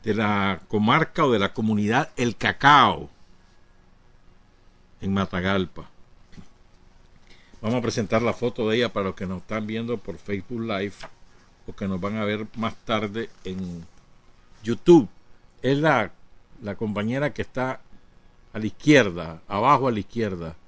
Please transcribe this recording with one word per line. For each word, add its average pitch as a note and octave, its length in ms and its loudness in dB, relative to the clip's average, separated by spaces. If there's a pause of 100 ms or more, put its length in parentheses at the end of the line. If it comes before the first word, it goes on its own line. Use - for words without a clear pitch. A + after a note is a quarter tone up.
de G#2+ 120 -2
la G2+ 520 0
comarca C3 580 2
o C3+ 60 4
de A2+ 80 4
la G2 160 0
comunidad A2 640 0
El A#2+ 200 -2
Cacao, A2+ 720 4 (1900)
en G2 140 -2
Matagalpa. F#2+ 760 -2 (1700)
Vamos A#2 180 0
a A2+ 40 -2
presentar A2+ 380 -2
la A#2 120 0
foto A#2+ 360 -4
de A2+ 100 2
ella A#2 140 0
para G2+ 140 -2
los F#2 80 -4
que F#2+ 140 -8
nos F2+ 140 -8
están G#2+ 220 -6
viendo A2+ 340 -6
por F#2+ 200 -12
Facebook G2+ 440 -8
Live G2+ 320 -4 (720)
o - 80 -12
que G#2 100 -4
nos F#2+ 140 -2
van G2+ 160 -4
a A2 80 -2
ver G#2+ 320 -4
más A2+ 180 -4 (100)
tarde G#2+ 460 -4 (140)
en F2+ 420 -8 (760)
YouTube. A#2 440 6 (540)
Es C3+ 160 0
la, C3+ 320 2 (500)
la G2+ 140 -8
compañera A2+ 580 -2
que A2 100 -8
está B2+ 380 -6 (720)
a A2 60 -8
la A2 80 -4
izquierda, F2+ 800 2
abajo B2+ 400 2
a B2 60 0
la G#2+ 80 -2
izquierda. F#2 560 -6 (120)